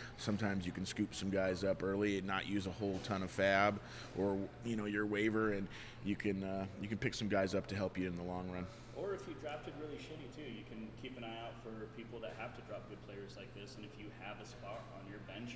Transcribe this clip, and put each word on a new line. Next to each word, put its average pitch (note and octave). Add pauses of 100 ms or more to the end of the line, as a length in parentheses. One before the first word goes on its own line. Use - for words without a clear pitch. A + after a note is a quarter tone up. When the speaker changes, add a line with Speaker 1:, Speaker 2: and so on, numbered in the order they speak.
(160)
Speaker 1:
sometimes G2
you F2
can F#2
scoop -
some F#2+
guys F#2+
up F#2+
early G2
and F#2+
not F#2+
use G2
a F#2+
whole G2
ton F#2+
of F#2
fab G2 (380)
or, G2 (260)
you A#2
know, G#2
your G#2
waiver, G#2+
and G2 (360)
you G2
can, G2
uh, F#2+ (140)
you G#2
can G#2+
pick A#2+
some G#2+
guys F#2+
up F#2+
to F#2+
help -
you F#2
in F2
the F2
long F2+
run. F2+ (300)
Speaker 2:
Or F#3+
if -
you D#3+
drafted D3+
really D3+
shitty, B2+
too, D3+
you G#2+
can A2 (140)
keep B2+
an A#2
eye A2+
out A#2 (100)
for A2 (160)
people A#2
that A2
have A#2+
to B2
drop -
good -
players G2+
like -
this. -
And G#3+
if G2+
you G2 (180)
have G#2
a G#2
spot - (180)
on -
your G2
bench A#2+